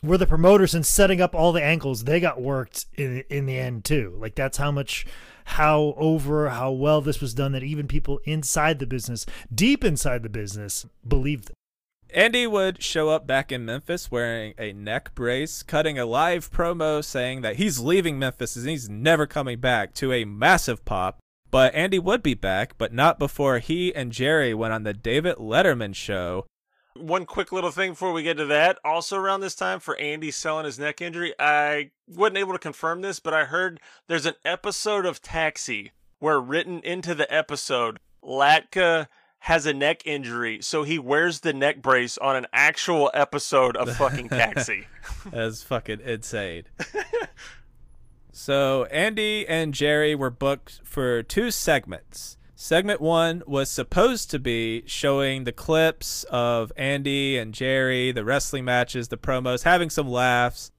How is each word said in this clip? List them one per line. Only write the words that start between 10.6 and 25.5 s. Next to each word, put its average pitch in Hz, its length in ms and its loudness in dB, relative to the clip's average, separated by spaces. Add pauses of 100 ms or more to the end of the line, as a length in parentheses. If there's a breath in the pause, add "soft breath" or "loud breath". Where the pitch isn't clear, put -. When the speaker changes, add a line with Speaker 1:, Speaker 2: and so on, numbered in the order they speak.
Speaker 1:
believed 135 440 2
it. - 60 -14 (580)
Speaker 2:
Andy 233 340 4
would 190 340 0
show 156 280 0
up 156 180 0
back 135 240 0
in 123 140 -6
Memphis 147 440 -6
wearing 117 480 -4
a 107 140 -8
neck 104 420 -8
brace, 131 480 -4
cutting 156 380 -2
a 123 60 -2
live 156 460 0
promo 160 520 0
saying 131 380 -4
that 110 160 -4
he's 165 220 0
leaving 160 380 2
Memphis 127 380 -4
and 123 140 -8
he's 139 180 -8
never 143 400 2
coming 131 320 -4
back, 120 360 0
to 131 180 -2
a 120 100 0
massive 113 640 2
pop. 92 320 -2 (340)
But 131 240 6
Andy 185 240 2
would 196 240 0
be 143 100 2
back, 98 440 -4
but 113 160 -4
not 143 260 2
before 139 400 0
he 175 340 -2
and 127 180 -8
Jerry 131 420 0
went 110 200 -2
on 110 100 -6
the 107 100 -4
David 135 440 -2
Letterman 117 580 0